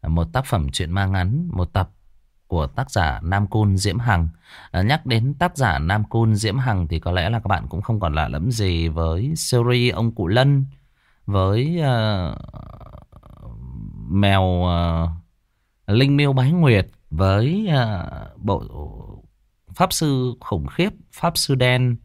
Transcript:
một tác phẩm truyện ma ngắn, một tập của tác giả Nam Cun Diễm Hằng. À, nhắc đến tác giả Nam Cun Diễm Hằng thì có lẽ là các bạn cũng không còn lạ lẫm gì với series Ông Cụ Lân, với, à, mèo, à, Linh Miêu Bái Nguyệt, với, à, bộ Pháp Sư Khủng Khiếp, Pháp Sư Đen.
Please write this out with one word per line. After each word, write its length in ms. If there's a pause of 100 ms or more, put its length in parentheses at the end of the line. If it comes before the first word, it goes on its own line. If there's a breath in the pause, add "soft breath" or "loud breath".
một 240
tác 140
phẩm 240
truyện 200
ma 160
ngắn, 460
một 200
tập 180 (560)
của 200
tác 240
giả 320
Nam 240
Cun 300
Diễm 220
Hằng. 300 (420 loud breath)
À, 120
nhắc 240
đến 280
tác 220
giả 220
Nam 260
Cun 300
Diễm 240
Hằng 300
thì 120
có 120
lẽ 180
là 80
các 100
bạn 200
cũng 140
không 180
còn 140
lạ 140
lẫm 220
gì 380
với 480
series 580
Ông 200
Cụ 140
Lân, 360 (640 soft breath)
với, 540
à, 500 (1800)
mèo, 600
à, 380 (800)
Linh 300
Miêu 160
Bái 200
Nguyệt, 340 (240)
với, 600
à, 400 (260)
bộ 260 (1120)
Pháp 180
Sư 480
Khủng 260
Khiếp, 240 (220)
Pháp 260
Sư 160
Đen. 500